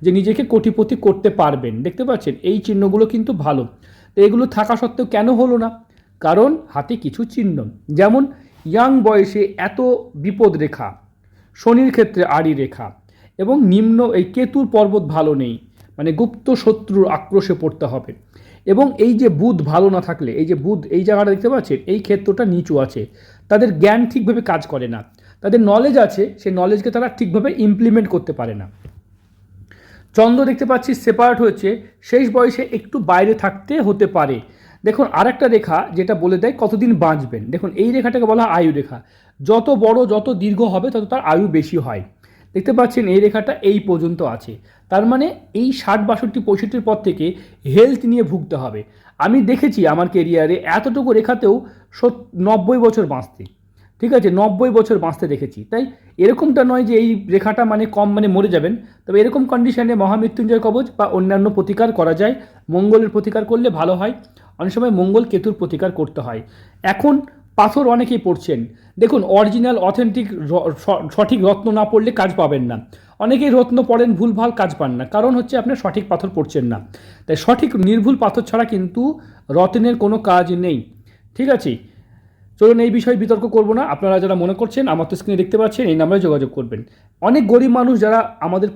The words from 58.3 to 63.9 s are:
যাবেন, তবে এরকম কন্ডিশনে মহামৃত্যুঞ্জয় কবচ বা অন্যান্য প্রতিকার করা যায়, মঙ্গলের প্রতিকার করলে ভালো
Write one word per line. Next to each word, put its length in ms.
যাবেন, 280
তবে 140
এরকম 240
কন্ডিশনে 500
মহামৃত্যুঞ্জয় 640
কবচ 260
বা 80
অন্যান্য 460
প্রতিকার 420
করা 220
যায়, 200
মঙ্গলের 380
প্রতিকার 360
করলে 260
ভালো 240